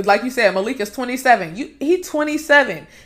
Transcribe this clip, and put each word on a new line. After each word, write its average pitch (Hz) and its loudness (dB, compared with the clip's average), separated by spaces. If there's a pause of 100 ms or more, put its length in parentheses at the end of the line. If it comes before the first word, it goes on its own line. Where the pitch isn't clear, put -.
like 208 4
you 254 -4
said, 214 2
Malik 220 -4
is 208 -6
twenty-seven. 240 0
You, - -10
he 349 0
twenty-seven, 294 0 (180)